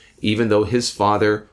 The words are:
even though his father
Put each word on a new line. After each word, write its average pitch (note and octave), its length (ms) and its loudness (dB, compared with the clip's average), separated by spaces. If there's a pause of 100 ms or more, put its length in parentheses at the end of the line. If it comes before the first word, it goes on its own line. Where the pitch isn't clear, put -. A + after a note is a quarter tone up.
(200)
even G#2+ 300 -2
though G#2 160 2
his A#2+ 260 -2
father G#2 600 0